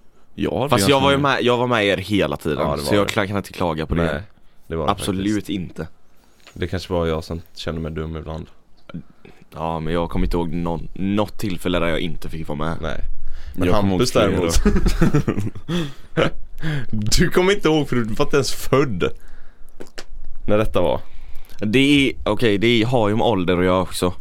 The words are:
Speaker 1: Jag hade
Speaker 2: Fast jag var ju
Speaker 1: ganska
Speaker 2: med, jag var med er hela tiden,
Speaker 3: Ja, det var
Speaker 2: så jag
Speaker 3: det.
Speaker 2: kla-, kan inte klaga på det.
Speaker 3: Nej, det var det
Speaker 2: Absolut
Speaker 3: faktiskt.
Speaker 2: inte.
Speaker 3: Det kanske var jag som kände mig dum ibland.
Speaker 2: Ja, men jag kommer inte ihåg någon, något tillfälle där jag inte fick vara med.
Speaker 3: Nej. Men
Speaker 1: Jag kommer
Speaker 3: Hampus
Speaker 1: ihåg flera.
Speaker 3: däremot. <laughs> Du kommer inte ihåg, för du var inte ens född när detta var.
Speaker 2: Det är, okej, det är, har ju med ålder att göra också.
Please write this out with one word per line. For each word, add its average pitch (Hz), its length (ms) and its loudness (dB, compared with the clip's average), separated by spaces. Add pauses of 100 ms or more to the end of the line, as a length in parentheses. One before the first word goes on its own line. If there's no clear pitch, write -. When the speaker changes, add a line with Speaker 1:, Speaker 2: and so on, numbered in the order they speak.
(400)
Speaker 1:
Jag 78 180 -2
hade 131 120 -2
Speaker 2:
Fast 110 200 4
jag 139 120 4
var 139 100 4
ju 139 60 2
Speaker 1:
ganska 143 200 0
Speaker 2:
med, 80 60 -2
jag 120 140 2
var 123 100 0
med 113 180 2
er 95 120 2
hela 87 400 0
tiden, 73 200 -2
Speaker 3:
Ja, 71 60 -2
det 71 60 -2
var 71 80 -2
Speaker 2:
så 71 180 -2
jag 101 120 2
Speaker 3:
det. - 60 -4
Speaker 2:
kla-, 101 140 -2
kan 101 100 -4
inte - 160 -8
klaga 80 320 -2
på 76 100 -2
det. 82 100 0
Speaker 3:
Nej, 76 160 -4 (460)
det 80 80 -8
var 78 100 -4
det 90 60 0
Speaker 2:
Absolut 101 440 -2
Speaker 3:
faktiskt. 98 140 -6
Speaker 2:
inte. 82 380 -8 (680)
Speaker 3:
Det 87 140 -8
kanske 92 260 -8
var 85 120 0
jag 80 180 -2
som 85 180 -10 (140)
kände 82 260 -8
mig 80 100 -6
dum 80 260 -8
ibland. 78 280 -10 (1120)
Speaker 2:
Ja, 82 240 -6
men 80 140 -4
jag 85 160 0
kommer 92 160 0
inte 87 120 0
ihåg 85 160 -2
någon, 85 400 -2
något 101 460 -2
tillfälle 90 400 0
där 85 80 0
jag 80 120 0
inte 78 300 -2
fick 80 180 -6
vara 76 100 -4
med. 78 240 -2
Speaker 3:
Nej. 76 180 -2 (580)
Men 87 100 2
Speaker 1:
Jag 90 80 4
kommer 101 140 4
Speaker 3:
Hampus 98 260 2
Speaker 1:
ihåg 117 80 4
flera. 98 120 2
Speaker 3:
däremot. 85 200 2 (2250)
<laughs> - 260 2
Du 175 120 4
kommer 185 240 4
inte 202 140 2
ihåg, 156 220 2
för 131 60 0
du 120 80 2
var 113 220 0
inte 151 120 4
ens 131 160 0
född 127 500 0 (1400)
när 104 100 4
detta 107 240 2
var. 71 180 2 (600)
Speaker 2:
Det 135 500 4
är, - 140 -4
okej, 104 340 2
det 113 240 4
är, 107 40 2
har 117 240 2
ju 107 60 2
med 117 120 2
ålder 92 300 2
att 87 80 2
göra 92 160 2
också. 90 400 -2